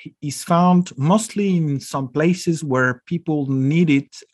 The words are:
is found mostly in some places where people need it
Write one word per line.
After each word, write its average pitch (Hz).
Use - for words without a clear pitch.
is 143
found 175
mostly 196
in 147
some 135
places 165
where 127
people 156
need 143
it 139